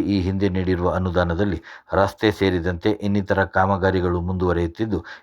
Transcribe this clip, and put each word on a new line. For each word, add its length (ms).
ಈ 160
ಹಿಂದೆ 280
ನೀಡಿರುವ 420
ಅನುದಾನದಲ್ಲಿ 680
ರಸ್ತೆ 380
ಸೇರಿದಂತೆ 600
ಇನ್ನಿತರ 380
ಕಾಮಗಾರಿಗಳು 680
ಮುಂದುವರಿಯುತ್ತಿದ್ದು, 760